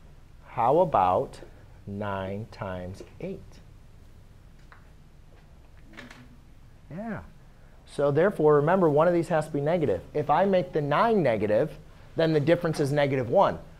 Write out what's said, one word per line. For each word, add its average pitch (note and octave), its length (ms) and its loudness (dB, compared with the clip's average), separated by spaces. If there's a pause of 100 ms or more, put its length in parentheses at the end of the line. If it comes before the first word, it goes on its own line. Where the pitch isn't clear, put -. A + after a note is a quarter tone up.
(480)
How B2+ 320 2
about A#2 600 2 (480)
nine G2+ 640 -8
times F#2 520 -10 (180)
eight? F#3 200 -10 (3500)
Yeah. F#3+ 300 -10 (640)
So C#3+ 260 -2
therefore, D3+ 440 4
remember, E3 340 4
one D3+ 180 4
of F3+ 60 2
these E3+ 160 0
has D#3 180 -2
to D#3 40 -16
be C#3+ 100 -4
negative. D3 400 0 (120)
If D3 160 -2
I D#3+ 160 4
make F3+ 280 0
the D#3+ 80 0
nine F3+ 420 2
negative, A2 520 0 (400)
then D#3+ 180 0
the D#3 60 2
difference E3 400 0
is C#3 120 0
negative C#3 380 -2
one. D#3+ 280 2 (220)